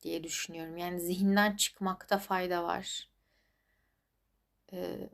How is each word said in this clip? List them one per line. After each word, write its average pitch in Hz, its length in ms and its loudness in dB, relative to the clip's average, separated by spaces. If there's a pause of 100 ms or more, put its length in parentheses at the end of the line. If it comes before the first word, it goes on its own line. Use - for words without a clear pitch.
diye 170 220 -4
düşünüyorum. 165 520 -8
Yani 175 240 -4
zihinden 196 560 4
çıkmakta - 640 0
fayda 185 460 0
var. 175 460 -4 (1600)
Ee, 180 420 -8